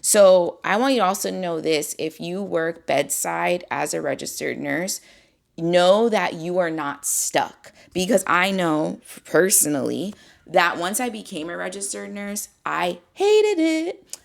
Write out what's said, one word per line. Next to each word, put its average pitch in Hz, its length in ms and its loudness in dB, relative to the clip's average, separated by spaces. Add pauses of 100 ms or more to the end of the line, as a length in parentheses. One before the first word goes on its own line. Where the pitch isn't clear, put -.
So 185 640 6
I 180 120 0
want 262 180 2
you 247 60 2
to 196 60 4
also 196 240 -2
know 180 300 -4
this. 156 380 -2
If 156 220 -6
you 175 220 -6
work 170 440 -4
bedside 170 840 -2
as 147 240 -4
a 165 80 -4
registered 139 560 -6
nurse, 147 420 -6 (560)
know 180 520 4
that 208 260 0
you 175 240 -4
are 175 120 0
not 151 340 -8
stuck. - 680 -4 (200)
Because 185 340 0
I 180 240 2
know 175 520 -2
f-, - 220 -20
personally 147 920 0 (320)
that 175 320 2
once 190 220 -4
I 247 80 -4
became 190 420 -10
a 175 60 -8
registered 202 560 -10
nurse, 202 360 -8 (160)
I 175 340 -4 (160)
hated 415 460 4
it. 320 440 0 (200)